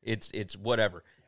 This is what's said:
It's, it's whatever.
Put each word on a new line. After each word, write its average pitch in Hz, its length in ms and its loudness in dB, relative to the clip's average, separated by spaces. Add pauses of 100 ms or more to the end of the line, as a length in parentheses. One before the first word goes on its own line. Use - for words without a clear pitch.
It's, 113 320 -4
it's 104 200 -6
whatever. 104 480 2 (240)